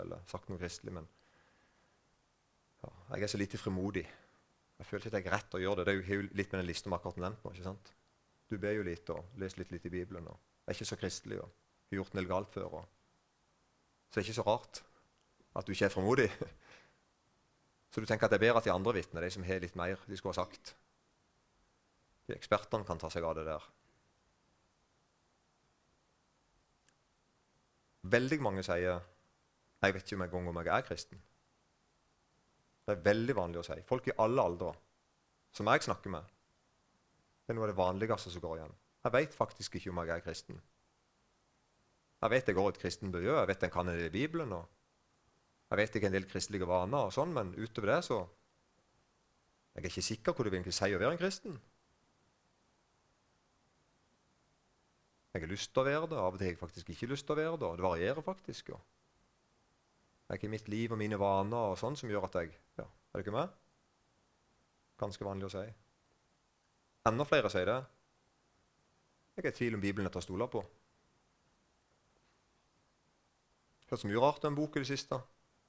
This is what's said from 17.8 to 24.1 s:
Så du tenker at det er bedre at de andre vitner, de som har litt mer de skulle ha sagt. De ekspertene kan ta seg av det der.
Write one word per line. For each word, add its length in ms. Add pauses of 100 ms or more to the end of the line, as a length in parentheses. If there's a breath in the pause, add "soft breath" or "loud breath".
Så 80
du 0
tenker 240
at 60
det 20
er 140
bedre 100
at 80
de 60
andre 180
vitner, 320
de 80
som 160
har 140
litt 180
mer 240
de 160
skulle 140
ha 100
sagt. 300 (1500)
De 80
ekspertene 480
kan 160
ta 80
seg 160
av 140
det 80
der. 180 (4000)